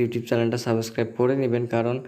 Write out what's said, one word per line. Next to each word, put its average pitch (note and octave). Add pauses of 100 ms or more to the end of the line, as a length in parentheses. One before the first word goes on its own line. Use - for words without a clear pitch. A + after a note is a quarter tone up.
YouTube A#2
চ্যানেলটা A#2
সাবস্ক্রাইব A2+
করে B2
নেবেন, A#2+ (100)
কারণ A#2 (100)